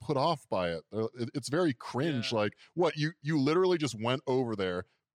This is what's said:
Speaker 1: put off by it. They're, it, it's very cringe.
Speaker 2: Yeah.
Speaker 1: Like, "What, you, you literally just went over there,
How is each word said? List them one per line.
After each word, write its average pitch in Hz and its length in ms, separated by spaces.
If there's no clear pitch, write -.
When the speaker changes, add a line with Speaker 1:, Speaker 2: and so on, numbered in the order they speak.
Speaker 1:
put 147 160
off 151 320
by 92 220
it. 80 100
They're, 110 160
it, 120 140
it's 131 160
very 156 240
cringe. 127 580
Speaker 2:
Yeah. 113 100
Speaker 1:
Like, 104 120
"What, 165 240
you, 151 140
you 151 180
literally 175 380
just 127 200
went 120 280
over 127 280
there, 92 300